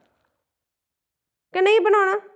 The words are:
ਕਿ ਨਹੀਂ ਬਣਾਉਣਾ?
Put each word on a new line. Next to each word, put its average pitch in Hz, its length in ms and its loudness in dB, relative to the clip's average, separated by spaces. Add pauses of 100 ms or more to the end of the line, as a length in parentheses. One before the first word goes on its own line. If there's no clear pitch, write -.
(1500)
ਕਿ 370 80 -4
ਨਹੀਂ 427 200 2
ਬਣਾਉਣਾ? 403 400 0 (140)